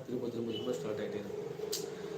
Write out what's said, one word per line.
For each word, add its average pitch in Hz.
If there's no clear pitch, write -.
திரும்ப 120
திரும்ப 117
திரும்ப 120
ஸ்டார்ட் 104
ஆயிட்டே 101
இருக்கும். -